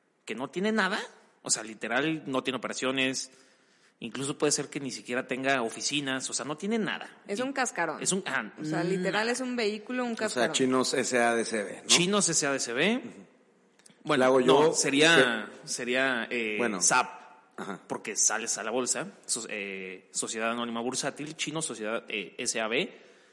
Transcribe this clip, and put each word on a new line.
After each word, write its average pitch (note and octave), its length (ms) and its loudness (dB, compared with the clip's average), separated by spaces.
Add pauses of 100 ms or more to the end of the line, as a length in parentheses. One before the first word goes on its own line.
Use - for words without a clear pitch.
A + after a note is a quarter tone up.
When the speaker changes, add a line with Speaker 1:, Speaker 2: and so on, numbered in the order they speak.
(240)
Speaker 1:
que A2+ 120 -8
no C3 140 -6
tiene G3+ 220 0
nada, G#3 280 2 (420)
o - 80 -12
sea, A2+ 140 0
literal, B2 640 -2
no C3 160 0
tiene B2+ 140 -2
operaciones, C3 720 -2 (720)
incluso C3+ 380 -6
puede D3 160 4
ser C#3 160 -2
que D3 100 -8
ni C3+ 120 -6
siquiera B2 360 -4
tenga C3+ 340 0
oficinas, C3 680 -2
o D3+ 40 -8
sea, B2 120 -4
no D3 100 -4
tiene G#3+ 240 -2
nada. B2+ 300 -2 (180)
Speaker 2:
Es G3+ 120 -6
Speaker 1:
Y - 20 0
Speaker 2:
un C4 100 -2
cascarón. F3+ 500 -2
Speaker 1:
es C3 120 0
un, F#3+ 120 -2
ah, C3+ 320 -4
Speaker 2:
O D#3 60 -10
sea, E3 220 -2
Speaker 1:
mm. - 20 -2
Speaker 2:
literal F#3+ 400 0
es B3 140 -2
un B3 160 -4
vehículo, A3 480 -2
un A#3 80 -2
Speaker 3:
O - 20 -4
sea, G#3+ 120 -2
Speaker 2:
cascarón. A2+ 280 0
Speaker 3:
Chinos C3 380 2
S B2+ 260 0
A A#2 160 4
D A2+ 80 2
C G#2+ 180 -2
B, - 200 -8
¿no? - 60 -18
Speaker 1:
Chinos F#3+ 420 4
S D3+ 180 2
A C#3 60 2
D C3 60 0
C B2 120 -4
B. F3 320 2
Speaker 3:
Ujú. A3+ 60 -10 (960)
Speaker 1:
Bueno, D3+ 160 2
Speaker 3:
Le B2+ 40 6
hago C3 140 8
yo, C3+ 300 8
Speaker 1:
no, D#3+ 40 0
sería, C#3 760 6 (120)
Speaker 3:
que - 60 -16
Speaker 1:
sería, B2+ 640 0
eh, A2 280 -2
Speaker 3:
Bueno. G#2+ 240 0
Speaker 1:
sap, - 380 2 (380)
Speaker 3:
Ajá. F#2+ 300 -8
Speaker 1:
porque A2+ 280 -6
sales A2 420 0
a G#2 60 -6
la G#2+ 80 -4
bolsa, B2+ 400 -2 (140)
so-, A2+ 240 -4
eh, F#2+ 600 -8
Sociedad A2+ 400 -4
Anónima A#2 300 -4
Bursátil, C#3+ 540 -6
Chino, D#3 260 -4
Sociedad, A2 460 -6
eh, G2+ 300 -8
S A#2+ 240 -2
A A2 60 0
B, B2+ 280 -2 (380)